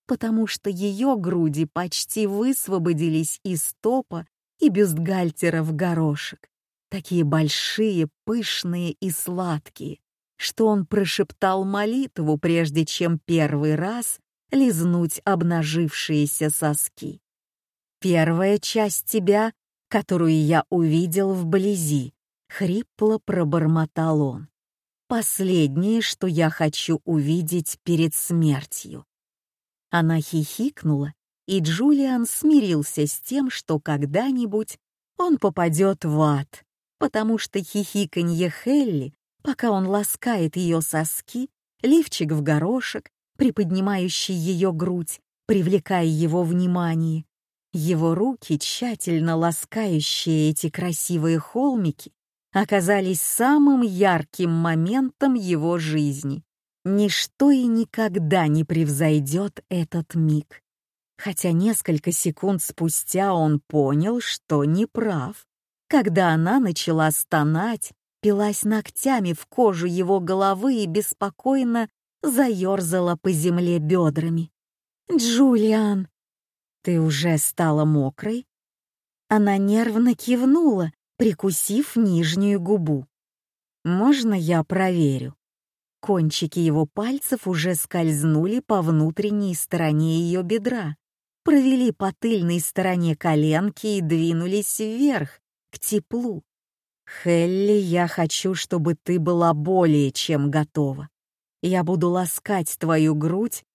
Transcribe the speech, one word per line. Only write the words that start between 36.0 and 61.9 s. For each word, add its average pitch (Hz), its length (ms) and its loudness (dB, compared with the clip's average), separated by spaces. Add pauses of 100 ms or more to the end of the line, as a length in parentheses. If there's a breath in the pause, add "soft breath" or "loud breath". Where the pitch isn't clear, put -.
в 151 160 2
ад — 147 420 0 (360)
потому 220 380 0
что - 240 -6
хихиканье 175 880 -2
Хелли, 196 640 -2 (280)
пока 247 300 -2
он 190 160 0
ласкает 202 680 -2
ее 170 260 0
соски, 160 680 -4 (320)
лифчик 262 500 2
в 156 100 0
горошек, 165 680 -2 (280)
приподнимающий 190 960 0
ее 180 360 0
грудь, 175 500 -6 (240)
привлекая 185 600 2
его 165 380 0
внимание, 165 800 -2 (460)
его 165 440 0
руки, 208 420 -2
тщательно 165 800 -4
ласкающие 160 1160 0
эти 156 200 -2
красивые 165 720 -2
холмики, 233 720 -2 (400)
оказались 190 680 0
самым 277 600 4
ярким 180 720 2
моментом 180 840 0
его 175 420 0
жизни. 147 640 -2 (400)
Ничто 202 680 2
и 262 140 4
никогда 196 800 0
не 151 160 2
превзойдет 151 1080 0
этот 170 460 -4
миг. 156 480 -2 (540)
Хотя 180 340 -4
несколько 180 600 0